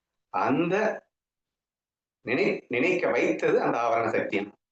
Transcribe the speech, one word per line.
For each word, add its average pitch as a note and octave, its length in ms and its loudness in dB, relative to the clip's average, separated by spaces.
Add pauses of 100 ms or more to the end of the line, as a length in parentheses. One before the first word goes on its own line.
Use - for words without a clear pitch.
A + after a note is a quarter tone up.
(300)
அந்த E3 760 0 (1200)
நினை-, C#3 420 -2
நினைக்க C#3+ 400 0
வைத்தது D#3+ 540 0
அந்த C#3 160 0
ஆவரண A#2 320 0
சக்தியம். G2+ 420 -2 (200)